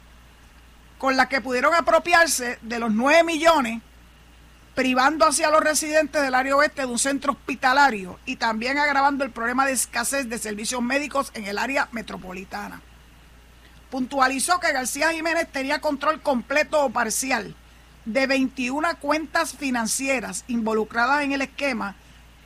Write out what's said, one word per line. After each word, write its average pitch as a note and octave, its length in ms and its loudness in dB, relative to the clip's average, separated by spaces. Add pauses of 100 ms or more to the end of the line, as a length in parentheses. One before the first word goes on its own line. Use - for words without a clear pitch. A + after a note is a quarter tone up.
(960)
con C4 200 0
la C4 100 4
que C4 140 -2
pudieron C4 340 2
apropiarse E4 840 2
de A#3 180 -6
los A#3 120 -2
nueve C#4 340 4
millones, D4+ 560 2 (920)
privando C4 520 2
así D#4 180 2
a D4+ 80 4
los D#4 100 6
residentes D#4 600 0
del C4+ 120 0
área C4 220 2
oeste D4 260 2
de C4 60 -2
un A#3+ 100 -4
centro C#4 360 -2
hospitalario B3+ 920 2
y B3+ 120 -8
también A#3 400 -2
agravando C#4+ 460 2
el C4+ 80 -4
problema B3 340 0
de C4+ 80 0
escasez B3 540 -4
de A3+ 120 -6
servicios A3 420 -6
médicos C#4 540 -2
en A3 100 -12
el G3+ 120 -6
área C4 340 -2
metropolitana. F#3+ 920 -12 (1080)
Puntualizó C4+ 680 0
que E4 140 0
García C#4+ 380 0
Jiménez E4 400 -2
tenía C#4 280 -4
control D4+ 420 -2
completo D4 600 0
o C4 60 0
parcial A3+ 640 -4 (500)
de B3+ 220 0
veintiuna C4+ 680 -2
cuentas D#4 580 -2
financieras B3 920 -4
involucradas A#3 760 0
en C4+ 100 -2
el C#4 80 -2
esquema B3 540 -4 (500)